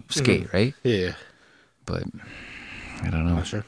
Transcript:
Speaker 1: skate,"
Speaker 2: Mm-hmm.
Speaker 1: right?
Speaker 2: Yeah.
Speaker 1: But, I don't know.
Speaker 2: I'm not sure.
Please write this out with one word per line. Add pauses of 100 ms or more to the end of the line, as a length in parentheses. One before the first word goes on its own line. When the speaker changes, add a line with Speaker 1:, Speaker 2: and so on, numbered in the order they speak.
Speaker 1:
skate,"
Speaker 2:
Mm-hmm.
Speaker 1:
right?
Speaker 2:
Yeah. (720)
Speaker 1:
But, (1000)
I
don't
know.
Speaker 2:
I'm
not
sure.